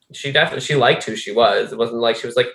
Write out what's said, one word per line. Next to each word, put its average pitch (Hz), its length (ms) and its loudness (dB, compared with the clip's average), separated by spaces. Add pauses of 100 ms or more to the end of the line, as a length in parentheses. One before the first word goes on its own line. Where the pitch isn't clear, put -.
(140)
she 139 180 -8
definitely, 151 300 2
she 151 120 -2
liked 127 300 4
who 113 120 -6
she 101 160 -10
was. 107 400 2
It 110 60 -10
wasn't 117 220 -2
like 117 160 2
she - 100 -8
was 117 100 -6
like, 123 180 2